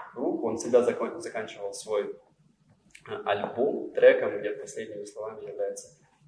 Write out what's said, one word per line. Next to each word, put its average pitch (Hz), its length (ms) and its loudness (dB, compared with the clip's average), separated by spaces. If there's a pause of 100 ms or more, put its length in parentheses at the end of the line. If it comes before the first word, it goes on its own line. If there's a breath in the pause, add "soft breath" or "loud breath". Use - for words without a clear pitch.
(140)
руку, 135 340 -2
он 110 100 -2
всегда 120 260 6
закон-, 113 380 -2
заканчивал 104 520 -8
свой, 101 400 -2 (960)
э, 104 160 -8
альбом - 680 -2
треком, - 460 8
где 104 120 -4
последними 104 540 -10
словами 107 400 -12
является: 101 520 -8 (300 soft breath)